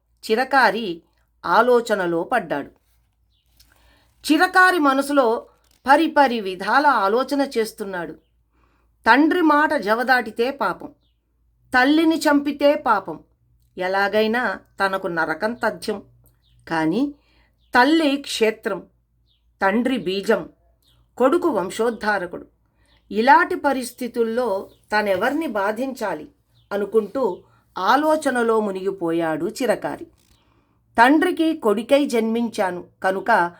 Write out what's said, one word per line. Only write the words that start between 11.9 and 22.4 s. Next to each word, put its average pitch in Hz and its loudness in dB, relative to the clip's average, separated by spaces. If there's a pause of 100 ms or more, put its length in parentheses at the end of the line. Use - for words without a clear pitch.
చంపితే 285 2
పాపం, 196 -2 (580)
ఎలాగైనా 202 -2 (260)
తనకు 190 -4
నరకం 165 -4
తథ్యం. 208 -6 (640)
కానీ 175 -2 (600)
తల్లి 285 4
క్షేత్రం, 220 -4 (760)
తండ్రి 233 0
బీజం, 190 -2 (680)
కొడుకు 339 2
వంశోద్ధారకుడు. 208 -4 (640)